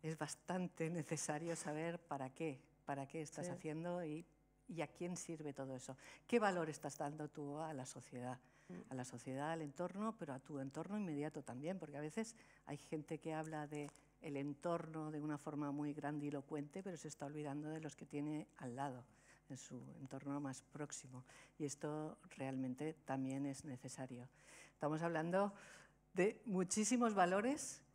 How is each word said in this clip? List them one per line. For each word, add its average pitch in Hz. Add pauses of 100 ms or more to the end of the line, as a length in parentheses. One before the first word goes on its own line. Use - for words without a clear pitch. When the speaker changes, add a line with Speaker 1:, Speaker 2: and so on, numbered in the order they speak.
Speaker 1:
Es 160
bastante 165
necesario 160
saber 160
para 135
qué, 147 (260)
para 139
qué 160
estás 151
Speaker 2:
Sí. 175
Speaker 1:
haciendo 175
y, 151 (420)
y 165
a 143
quién 175
sirve 151
todo 135
eso. 131 (320)
¿Qué 240
valor 175
estás 147
dando 151
tú 143
a 156
la 131
sociedad? 123 (320)
Speaker 2:
Mm. 180
Speaker 1:
A 135
la 127
sociedad, 131
al 165
entorno, 180
pero 151
a 131
tu 143
entorno 160
inmediato 151
también, 151
porque 147
a 147
veces 220 (300)
hay 147
gente 156
que 160
habla 156
de 147 (320)
el 143
entorno 160
de 156
una 151
forma 147
muy 147
grandilocuente, 147
pero 185
se 156
está 147
olvidando 147
de 160
los 151
que 151
tiene 151 (100)
al 123
lado, 131 (460)
en 131
su - (240)
entorno 139
más 135
próximo. 131 (320)
Y 151
esto 151 (200)
realmente 135 (120)
también 135
es 139
necesario. 127 (460)
Estamos 156
hablando 175 (600)
de 175
muchísimos 214
valores 202 (140)